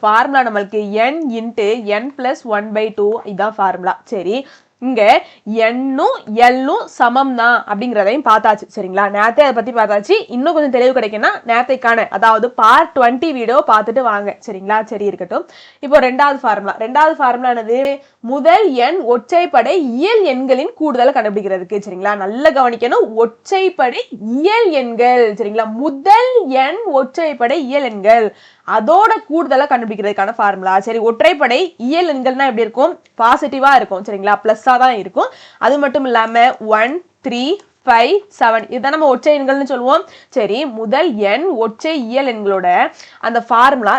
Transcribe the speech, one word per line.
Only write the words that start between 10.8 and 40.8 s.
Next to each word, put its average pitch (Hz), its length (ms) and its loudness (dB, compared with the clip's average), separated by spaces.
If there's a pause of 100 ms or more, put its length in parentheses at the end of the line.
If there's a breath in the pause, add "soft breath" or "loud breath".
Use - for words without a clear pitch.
கிடைக்கும்னா 220 340 -2 (200)
நேத்தைக்கான, 233 520 2 (140)
அதாவது 220 300 2 (120)
பார்ட் 254 380 4
ட்வென்டி 254 320 2 (100)
வீடியோ 233 200 0 (120)
பார்த்துட்டு 220 380 2
வாங்க, 202 240 -2 (140)
சரிங்களா? 196 320 -4 (120)
சரி, 208 200 -6
இருக்கட்டும். 208 360 -6 (380 loud breath)
இப்போ 277 220 2
ரெண்டாவது 277 360 0
ஃபார்முலா, 202 320 -4 (100)
ரெண்டாவது 294 360 0
ஃபார்முலா 247 340 -2
என்னது? 226 240 -4 (540 soft breath)
முதல் 330 340 0 (200)
எண் 330 120 -2 (160)
ஒற்றைப்படை 285 600 0 (260)
இயல் 415 220 2 (100)
எண்களின் 262 480 -2
கூடுதலை 277 360 0
கண்டுபிடிக்கிறதுக்கு, 202 720 -4
சரிங்களா? 190 260 -6 (120)
நல்லா 254 340 -4
கவனிக்கணும், 247 480 0 (180)
ஒற்றைப்படை 349 800 -4 (400)
இயல் 427 260 2 (140)
எண்கள், 240 420 2 (160)
சரிங்களா? 220 260 -4 (180)
முதல் 381 460 4 (360)
எண் 359 160 -4 (180)
ஒற்றைப்படை 269 580 -2 (120)
இயல் 277 220 0
எண்கள், 214 360 4 (480 soft breath)
அதோட 339 360 4 (140)
கூடுதலை 277 460 0
கண்டுபிடிக்கிறதுக்கான 208 640 -2
ஃபார்முலா. 190 340 0 (140)
சரி, 226 220 -2
ஒற்றைப்படை 262 500 2 (300)
இயல் 330 240 0
எண்கள்னா 262 380 -2
எப்படி 226 160 0
இருக்கும்? 277 280 0 (260)
பாசிட்டிவா 269 500 2 (100)
இருக்கும், 196 260 -6
சரிங்களா? 202 280 0 (100)
பிளஸ்ஸா 220 380 2
தான் 254 200 2
இருக்கும். 247 260 -2 (380 loud breath)
அது 254 160 2
மட்டும் 277 260 0
இல்லாம 226 340 2 (360)
ஒன், 240 160 0 (320)
த்ரீ, 240 160 -4 (440)
ஃபைவ், 240 280 4 (240)
செவன், 226 340 2
இதுதான் 254 240 -2
நம்ம 311 160 2
ஒற்றை 294 260 2
எண்கள்னு 277 340 -2
சொல்லுவோம். 262 300 0 (340 loud breath)
சரி, 214 220 -2 (220)